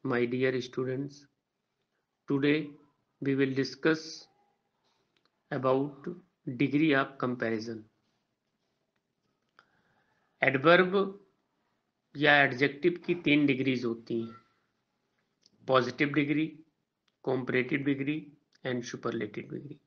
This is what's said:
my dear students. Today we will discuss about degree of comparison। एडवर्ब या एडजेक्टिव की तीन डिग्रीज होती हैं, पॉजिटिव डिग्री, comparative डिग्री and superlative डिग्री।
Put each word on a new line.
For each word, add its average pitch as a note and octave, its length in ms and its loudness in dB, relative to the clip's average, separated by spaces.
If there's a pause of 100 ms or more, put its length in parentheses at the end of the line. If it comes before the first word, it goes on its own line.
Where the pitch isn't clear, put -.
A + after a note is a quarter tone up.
my B2 140 0 (140)
dear B2+ 260 0
students. C3 540 -6 (1160)
Today D3 340 2 (580)
we C#3 160 2
will C3+ 180 2
discuss D#3 420 0 (1500)
about C3+ 560 -2 (540)
degree D3 300 2 (100)
of C3 40 -2 (180)
comparison। A2+ 540 -4 (2750)
एडवर्ब F3 760 4 (960)
या C#3+ 260 6
एडजेक्टिव C#3 640 0
की F3 80 0
तीन D3 320 2
डिग्रीज B2+ 380 0
होती A2+ 360 -4
हैं, A2+ 160 -10 (1300)
पॉजिटिव C3 420 2
डिग्री, D3 500 -2 (720)
comparative B2+ 560 -2
डिग्री C#3+ 480 -2 (340)
and B2+ 100 -2
superlative A2+ 720 -8
डिग्री। A2+ 260 -12 (100)